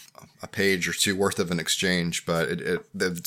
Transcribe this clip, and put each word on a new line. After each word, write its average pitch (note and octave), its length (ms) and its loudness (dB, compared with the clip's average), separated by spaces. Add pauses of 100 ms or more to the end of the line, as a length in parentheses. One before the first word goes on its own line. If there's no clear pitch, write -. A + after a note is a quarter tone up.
(420)
a - 60 -12
page G2 400 0
or E2+ 60 -4
two G2+ 220 0
worth G2 240 2
of F2 120 0
an E2+ 80 0
exchange, F2 680 0
but E2 240 2
it, F2 120 -4
it, E2+ 320 -2
the F#2+ 180 0 (160)